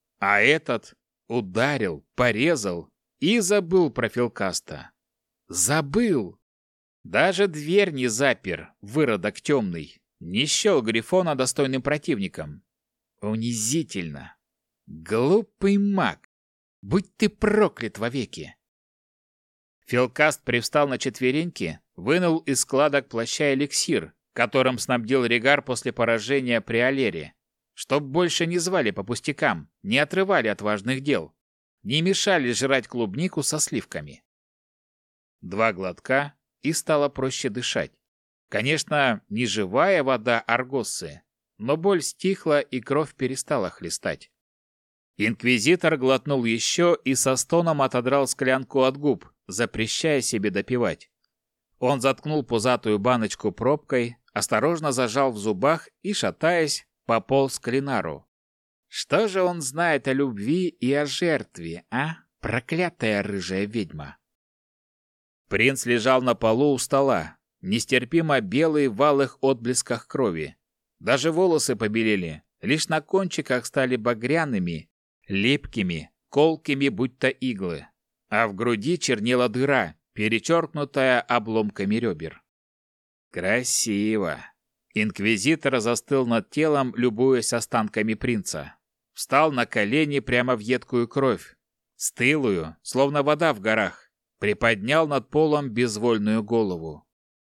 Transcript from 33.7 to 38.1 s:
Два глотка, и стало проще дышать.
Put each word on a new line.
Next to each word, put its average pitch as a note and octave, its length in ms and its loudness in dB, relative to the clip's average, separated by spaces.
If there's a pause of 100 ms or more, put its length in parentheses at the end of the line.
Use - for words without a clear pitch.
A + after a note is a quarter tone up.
Два G#2 320 -2
глотка, F#2+ 640 -4 (280)
и D#3+ 100 -2
стало D3 360 0
проще C3 400 -4
дышать. G#2 440 -4 (560)